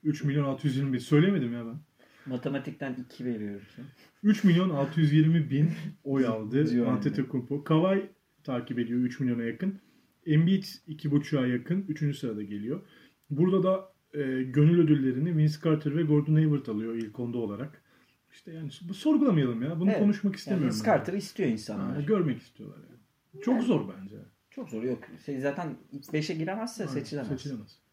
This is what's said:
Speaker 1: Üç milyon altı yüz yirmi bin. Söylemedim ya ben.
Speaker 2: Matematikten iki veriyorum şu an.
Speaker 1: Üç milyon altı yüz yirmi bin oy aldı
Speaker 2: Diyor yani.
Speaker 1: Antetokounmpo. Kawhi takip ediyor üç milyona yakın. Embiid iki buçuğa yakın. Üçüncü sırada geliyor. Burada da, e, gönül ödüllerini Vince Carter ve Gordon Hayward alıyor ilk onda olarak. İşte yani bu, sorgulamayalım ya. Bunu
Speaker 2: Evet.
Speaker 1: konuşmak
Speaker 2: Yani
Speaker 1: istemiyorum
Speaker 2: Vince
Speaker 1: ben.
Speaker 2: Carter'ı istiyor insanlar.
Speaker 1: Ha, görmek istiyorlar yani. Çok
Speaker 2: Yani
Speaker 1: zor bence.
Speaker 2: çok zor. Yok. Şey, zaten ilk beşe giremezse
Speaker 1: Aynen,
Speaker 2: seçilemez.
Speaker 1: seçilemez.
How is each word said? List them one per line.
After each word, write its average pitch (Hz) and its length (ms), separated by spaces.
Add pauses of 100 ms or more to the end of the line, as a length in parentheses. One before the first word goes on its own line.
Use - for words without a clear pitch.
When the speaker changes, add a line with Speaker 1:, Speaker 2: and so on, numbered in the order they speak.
Speaker 1:
Üç 151 200
milyon 143 220
altı 135 220
yüz 131 100
yirmi 135 160
bin. 123 60
Söylemedim 151 540
ya 120 120
ben. 113 100 (500)
Speaker 2:
Matematikten 131 720 (100)
iki - 200
veriyorum 104 360 (140)
şu 117 60
an. 127 60 (360)
Speaker 1:
Üç 208 200
milyon 185 260
altı 143 300
yüz 147 140
yirmi 156 360
bin 147 200 (340)
oy 135 240
aldı 113 440
Speaker 2:
Diyor 120 140
yani. 117 120
Speaker 1:
Antetokounmpo. 135 680
Kawhi 190 460 (340)
takip 123 360
ediyor 120 200
üç 123 200
milyona 120 240
yakın. 185 360 (460)
Embiid 170 380 (240)
iki 151 240
buçuğa 143 360
yakın. 165 400
Üçüncü 147 300
sırada 107 260
geliyor. 104 380 (480)
Burada 175 340
da, 190 280 (220)
e, 131 300
gönül 147 360
ödüllerini 147 580
Vince 151 260
Carter 151 340
ve 170 60
Gordon 151 320
Hayward 156 320
alıyor 113 280
ilk 113 240
onda 120 180
olarak. 113 460 (480)
İşte - 220
yani 160 160 (200)
bu, 190 40
sorgulamayalım 185 680
ya. 160 180
Bunu 185 100
Speaker 2:
Evet. 214 100
Speaker 1:
konuşmak 202 340
Speaker 2:
Yani - 60
Speaker 1:
istemiyorum 175 380
Speaker 2:
Vince - 120
Speaker 1:
ben. - 80
Speaker 2:
Carter'ı 180 200
istiyor 196 320
insanlar. 110 460
Speaker 1:
Ha, 147 60
görmek 160 400
istiyorlar - 360
yani. - 680
Çok 247 120
Speaker 2:
Yani 240 100
Speaker 1:
zor 120 360
bence. 98 140 (360)
Speaker 2:
çok 214 180
zor. 110 140
Yok. 123 200 (220)
Şey, 139 140
zaten 139 360 (160)
ilk 143 220
beşe 156 200
giremezse 202 500
Speaker 1:
Aynen, 139 100
Speaker 2:
seçilemez. 139 340
Speaker 1:
seçilemez. 131 520 (140)